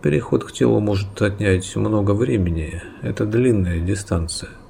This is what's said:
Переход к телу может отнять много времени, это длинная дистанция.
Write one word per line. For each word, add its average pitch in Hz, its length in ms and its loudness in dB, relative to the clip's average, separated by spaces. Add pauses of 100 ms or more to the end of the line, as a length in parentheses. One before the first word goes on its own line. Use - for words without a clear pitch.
Переход - 420 2
к - 80 -14
телу 117 280 2
может 101 420 -2
отнять 101 540 0
много 104 360 0
времени, 87 680 0 (220)
это 110 240 -2
длинная 104 520 2
дистанция. 87 720 -2 (200)